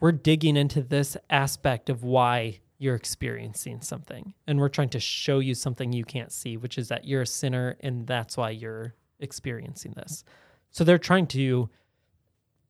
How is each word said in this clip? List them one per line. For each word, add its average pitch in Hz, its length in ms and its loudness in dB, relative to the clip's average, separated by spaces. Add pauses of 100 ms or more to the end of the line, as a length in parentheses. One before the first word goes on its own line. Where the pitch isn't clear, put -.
We're 165 120 6
digging 156 440 4
into 143 260 4
this 143 340 0 (140)
aspect 139 580 2
of 120 140 -2
why 123 580 2 (200)
you're 135 140 0
experiencing 117 880 -6
something, - 540 -12 (120)
and 143 140 2
we're 143 80 4
trying 139 220 0
to 117 100 -4
show - 400 0
you 131 140 0
something 123 380 -4
you 120 120 -2
can't - 280 -8
see, 117 240 -8
which 117 220 -10
is 120 100 -4
that 120 180 -4
you're 135 160 0
a 120 40 -2
sinner, 127 540 -2
and 123 260 -4
that's 120 300 -4
why 113 140 -2
you're 113 440 -10 (260)
experiencing - 760 -10
this. - 260 -14 (480)
So - 140 2
they're 170 140 8
trying 180 300 4
to 127 420 2 (1000)